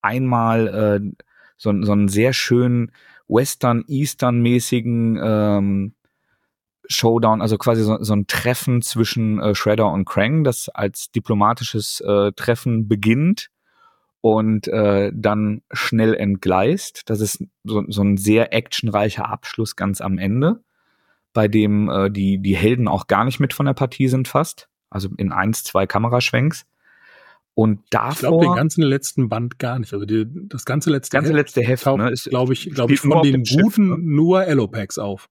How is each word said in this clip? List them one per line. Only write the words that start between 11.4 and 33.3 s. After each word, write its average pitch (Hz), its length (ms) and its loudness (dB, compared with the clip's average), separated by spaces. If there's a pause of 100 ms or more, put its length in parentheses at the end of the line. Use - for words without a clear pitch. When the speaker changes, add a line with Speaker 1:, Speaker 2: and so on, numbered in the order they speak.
Speaker 1:
äh, 101 320 2
Treffen 113 560 -2
beginnt 113 600 2 (720)
und, 110 480 2
äh, 101 460 2
dann 107 480 -2 (100)
schnell 110 420 2
entgleist. 98 960 -2
Das 107 100 -2
ist 107 220 -4 (220)
so, 107 240 -2
so 104 140 -2
ein 101 160 4
sehr 107 360 2
actionreicher 104 760 -2
Abschluss - 480 -6
ganz 95 260 -4
am 95 160 -2
Ende, 127 440 0 (680)
bei 107 160 2
dem, 104 400 2
äh, 98 220 0
die, 98 280 0
die 98 180 0
Helden 113 320 2
auch 92 200 -2
gar 107 160 2
nicht 127 160 -4
mit 139 140 0
von 143 120 -2
der 139 80 0
Partie 131 340 -2
sind 131 200 0
fast. - 400 -4 (220)
Also 95 260 -6
in 98 160 -4
eins, 98 320 -4
zwei 98 240 -2
Kameraschwenks. 120 760 -2 (880)
Und 110 300 2
Speaker 2:
Ich - 60 -16
glaub, 120 300 -2
Speaker 1:
davor 165 220 2
Speaker 2:
den 170 120 2
ganzen 156 280 0
letzten 135 460 0
Band 117 300 -6
gar 123 220 -6
nicht. 107 120 -10
Also 101 140 -6
die, 110 200 0 (220)
das - 160 -12
ganze 147 260 -2
letzte 135 260 -2
Speaker 1:
ganze 151 140 2
Speaker 2:
Heft 151 80 2
Speaker 1:
letzte 143 240 0
Heft, 120 220 0
Speaker 2:
taucht, 135 140 2
Speaker 1:
ne, 117 120 0
ist, 127 200 -6
Speaker 2:
glaub 127 200 0
ich, - 220 -4
glaub 123 180 0
Speaker 1:
spielt 139 100 4
Speaker 2:
ich, - 40 -12
Speaker 1:
nur 143 100 4
Speaker 2:
von 170 40 6
Speaker 1:
auf 160 60 4
Speaker 2:
den 139 80 4